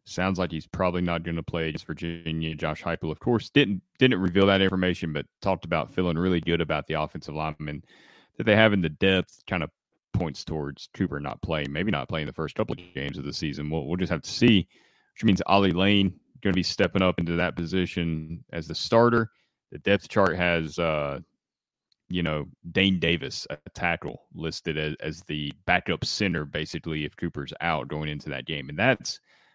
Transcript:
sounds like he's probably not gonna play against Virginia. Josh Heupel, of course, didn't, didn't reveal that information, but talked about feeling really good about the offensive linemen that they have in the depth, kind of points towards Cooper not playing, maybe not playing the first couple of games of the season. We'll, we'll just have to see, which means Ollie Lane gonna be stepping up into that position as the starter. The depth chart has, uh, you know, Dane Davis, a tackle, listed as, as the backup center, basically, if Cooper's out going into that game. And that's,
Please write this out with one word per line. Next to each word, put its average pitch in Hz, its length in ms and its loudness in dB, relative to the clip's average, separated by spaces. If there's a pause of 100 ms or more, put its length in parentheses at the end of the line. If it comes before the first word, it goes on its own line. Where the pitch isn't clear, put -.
sounds 92 340 -2
like 90 120 0
he's 80 160 -6
probably 90 340 0
not 85 220 0
gonna 82 200 -4
play 82 260 -4
against - 180 -8
Virginia. 80 680 -6
Josh 76 280 -4
Heupel, 82 280 -4
of 76 100 -8
course, 120 300 0
didn't, 104 320 2 (160)
didn't 123 220 4
reveal 95 260 4
that 98 140 6
information, 90 520 0
but 76 140 -6 (140)
talked 95 240 -2
about 82 300 -2
feeling 87 240 0
really 90 220 2
good 85 200 0
about 76 260 -2
the 80 80 -4
offensive 76 400 -6
linemen 76 500 -6 (520)
that 113 80 -6
they 107 120 6
have 110 160 8
in 101 80 4
the 85 80 2
depth, 92 580 2
kind 90 160 -2
of - 80 -4 (420)
points 80 320 -4
towards 73 500 -6
Cooper 71 260 -2
not 69 220 -8
playing, 73 300 -2
maybe 90 180 -2
not 71 180 -2
playing 80 180 -4
the 80 60 -8
first 78 220 -6
couple - 180 -4
of 87 220 -10
games 69 220 -6
of 69 80 -8
the 71 80 -6
season. 73 380 -4
We'll, 78 160 -2
we'll 85 100 -2
just 87 160 -2
have 78 100 -2
to - 80 -12
see, 110 380 4 (460)
which - 100 -6
means 98 220 4
Ollie 98 240 6
Lane 98 480 4 (240)
gonna 98 120 2
be 90 80 4
stepping 92 400 0
up 90 180 2
into 85 160 0
that 87 180 0
position 82 1000 -2
as 82 140 -6
the - 80 -10
starter. 117 560 4 (400)
The 78 80 -14
depth 101 300 0
chart 92 280 2
has, 85 420 0
uh, 76 420 -2 (920)
you 90 100 -2
know, 78 240 -2 (260)
Dane 95 260 4
Davis, - 500 -2
a 76 80 -8 (140)
tackle, - 540 -4 (100)
listed 80 420 -6
as, 76 240 -4
as 78 220 -8
the 73 300 -8 (120)
backup 87 400 0
center, 85 400 -2
basically, 78 600 -6
if - 120 -10
Cooper's 76 440 -8
out 78 280 -2
going 76 200 -6
into 76 200 -8
that 67 160 -8
game. 71 240 -8
And 73 100 -8
that's, 120 400 0 (360)